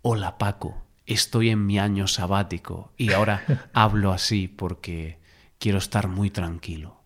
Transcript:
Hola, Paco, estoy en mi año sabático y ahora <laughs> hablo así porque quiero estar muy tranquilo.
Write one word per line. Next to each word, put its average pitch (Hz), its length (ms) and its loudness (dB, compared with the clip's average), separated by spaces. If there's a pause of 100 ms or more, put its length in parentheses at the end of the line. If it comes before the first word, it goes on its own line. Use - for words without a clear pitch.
Hola, 104 360 -2
Paco, - 460 -4 (220)
estoy 113 440 2
en 107 160 2
mi 101 140 2
año 98 280 0
sabático 90 880 -2
y 107 160 2
ahora 104 320 2
<laughs> - 280 -2
hablo 104 380 6
así 92 380 0
porque 85 720 -8 (380)
quiero 101 200 0
estar 98 320 0
muy 98 220 0
tranquilo. 82 760 -8